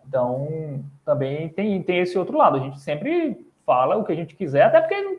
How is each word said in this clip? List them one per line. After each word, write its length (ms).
Então, 800
também 440
tem, 340
tem 180
esse 160
outro 200
lado. 220
A 20
gente 180
sempre 720
fala 300
o 80
que 80
a 40
gente 200
quiser, 260
até 180
porque 200
não, 180